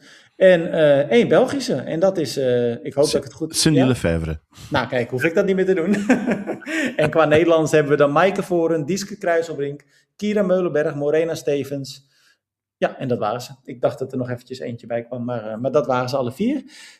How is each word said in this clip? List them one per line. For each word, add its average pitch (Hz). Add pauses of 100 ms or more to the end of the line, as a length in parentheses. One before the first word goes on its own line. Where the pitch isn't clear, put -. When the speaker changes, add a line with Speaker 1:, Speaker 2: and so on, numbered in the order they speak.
(360)
Speaker 1:
En, 180
eh, 147
één 180
Belgische. 240
En 143
dat 190
is, 143
eh, 123 (140)
ik 143
hoop 143
Speaker 2:
C-, -
Speaker 1:
dat -
ik 139
het -
goed 160
Speaker 2:
Cindy 156
Speaker 1:
ja? 131
Speaker 2:
Lefebvre. 82 (300)
Speaker 1:
Nou, 127
kijk, 127
hoef 131
ik 165
dat 202
niet 190
meer 185
te 185
doen. 180
<laughs> 254
En 151
qua 160
Nederlands 160
hebben 151
we 147
dan 143
Maaike 190
Voren, 165
Dieske 196
Kruiselbrink, 160 (320)
Kira 208
Meulenberg, 170
Morena 151
Stevens. 139 (680)
Ja, -
en 139
dat 120
waren 107
ze. - (100)
Ik 127
dacht 123
dat 131
er 131
nog 123
eventjes 123
eentje 117
bij 117
kwam, 123
maar, 120
eh, 107
maar 135
dat 147
waren 127
ze 131
alle 123
vier. 254 (380)